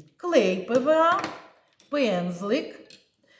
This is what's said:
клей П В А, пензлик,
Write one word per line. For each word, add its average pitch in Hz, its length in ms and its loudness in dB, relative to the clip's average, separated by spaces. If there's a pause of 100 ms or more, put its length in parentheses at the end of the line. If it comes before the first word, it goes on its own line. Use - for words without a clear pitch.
(160)
клей 220 400 2
П 233 220 -2
В 269 120 0
А, 330 300 4 (720)
пензлик, 202 880 -4 (600)